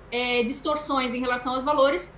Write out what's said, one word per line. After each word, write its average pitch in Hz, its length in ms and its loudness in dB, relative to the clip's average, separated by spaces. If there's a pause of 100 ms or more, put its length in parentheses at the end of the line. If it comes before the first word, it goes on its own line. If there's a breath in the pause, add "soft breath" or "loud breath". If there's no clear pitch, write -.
(120)
é, 247 320 2
distorções 269 720 -2
em 247 40 -4
relação 247 360 -2
aos 254 80 -2
valores, 285 540 2